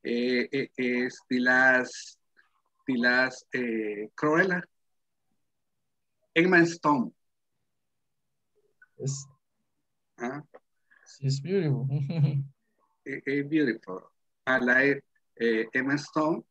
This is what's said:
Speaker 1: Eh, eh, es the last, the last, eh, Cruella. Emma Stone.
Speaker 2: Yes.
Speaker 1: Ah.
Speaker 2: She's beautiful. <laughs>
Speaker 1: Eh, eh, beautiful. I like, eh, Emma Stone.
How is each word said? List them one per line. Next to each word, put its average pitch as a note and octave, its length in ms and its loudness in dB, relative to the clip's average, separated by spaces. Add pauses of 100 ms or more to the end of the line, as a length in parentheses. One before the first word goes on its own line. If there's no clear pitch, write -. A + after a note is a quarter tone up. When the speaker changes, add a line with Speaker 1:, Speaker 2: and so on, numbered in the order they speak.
Speaker 1:
Eh, B2 480 -2
eh, C3+ 140 -4 (100)
es B2 420 -2 (100)
the B2+ 120 0
last, B2+ 800 2 (680)
the C3 100 -2
last, B2 480 0 (100)
eh, A2 520 -4 (100)
Cruella. F3 460 2 (1700)
Emma E3+ 320 6
Stone. D3 460 0 (1900)
Speaker 2:
Yes. - 280 -8 (920)
Speaker 1:
Ah. B2+ 200 -8 (800)
Speaker 2:
She's C3+ 200 -2
beautiful. D#3 480 -2
<laughs> D3 560 -2 (640)
Speaker 1:
Eh, C3+ 200 -10
eh, C#3+ 160 -2
beautiful. C#3 600 -2 (440)
I C3 120 0
like, C3 440 2 (380)
eh, A2+ 240 2 (100)
Emma C3+ 220 0
Stone. D#3 540 -2